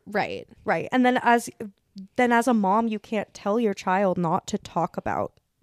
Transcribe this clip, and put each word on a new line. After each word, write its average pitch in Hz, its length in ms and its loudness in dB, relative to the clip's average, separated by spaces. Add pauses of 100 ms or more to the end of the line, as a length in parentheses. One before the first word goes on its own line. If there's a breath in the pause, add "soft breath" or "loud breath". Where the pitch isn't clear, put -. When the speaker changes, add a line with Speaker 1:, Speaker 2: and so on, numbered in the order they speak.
Speaker 1:
right. 117 400 -4 (200)
Speaker 2:
Right, 170 260 -2
and 247 140 4
then 247 180 4
as, 233 260 2 (680)
then 247 160 4
as 233 160 4
a 247 40 4
mom, 214 360 2
you 214 100 -6
can't - 340 -6
tell 208 240 -2
your 220 160 2
child 185 440 0
not 175 300 -2
to 208 100 -4
talk - 400 -6
about - 340 -4 (320)